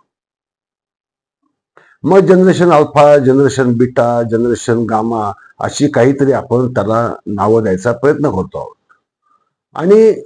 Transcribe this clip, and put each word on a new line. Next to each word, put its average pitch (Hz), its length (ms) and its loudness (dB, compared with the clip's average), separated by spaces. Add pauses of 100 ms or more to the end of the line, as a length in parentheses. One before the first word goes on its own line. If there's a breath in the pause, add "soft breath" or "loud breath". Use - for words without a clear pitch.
(2000 soft breath)
मग 185 160 4
जनरेशन 185 520 4
अल्फा, 147 460 4
जनरेशन 131 600 0
बीटा, 120 440 -2 (100)
जनरेशन 117 580 -2
गामा 110 420 -4 (280 soft breath)
अशी 107 280 -4
काहीतरी 135 440 0
आपण 120 420 -2
त्याला 110 420 -4 (100)
नावं 104 380 -2
द्यायचा 98 280 -2
प्रयत्न 143 380 -2
करतो 95 300 -8
आहोत - 160 -16 (1000)
आणि 202 360 2 (140)